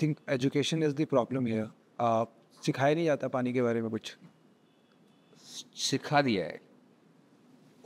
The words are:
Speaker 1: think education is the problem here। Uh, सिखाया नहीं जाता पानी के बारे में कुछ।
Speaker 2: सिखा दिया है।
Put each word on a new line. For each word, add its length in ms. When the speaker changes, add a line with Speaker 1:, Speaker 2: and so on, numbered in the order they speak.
Speaker 1:
think 380
education 480
is 120
the 140
problem 320
here। 200
Uh, 260
सिखाया 280
नहीं 100
जाता 240
पानी 240
के 100
बारे 200
में 80
कुछ। 260
Speaker 2:
सिखा 480
दिया 220
है। 160